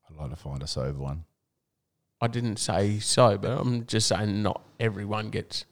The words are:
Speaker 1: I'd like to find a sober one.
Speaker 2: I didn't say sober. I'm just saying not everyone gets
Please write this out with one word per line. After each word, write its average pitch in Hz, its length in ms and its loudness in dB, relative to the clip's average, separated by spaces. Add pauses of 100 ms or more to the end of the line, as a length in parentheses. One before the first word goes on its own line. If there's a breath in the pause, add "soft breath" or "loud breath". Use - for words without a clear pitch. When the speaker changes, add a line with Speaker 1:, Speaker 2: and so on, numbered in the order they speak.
(100)
Speaker 1:
I'd 78 60 -18
like 73 140 -8
to - 60 -8
find 69 260 -8
a 71 40 -8
sober 69 320 -4
one. 69 260 -6 (960)
Speaker 2:
I 117 80 2
didn't 117 300 -2
say 104 400 2
sober. 107 540 4
I'm 120 340 0
just 110 220 2
saying 104 340 2
not - 200 0 (160)
everyone 107 520 -2
gets - 420 -6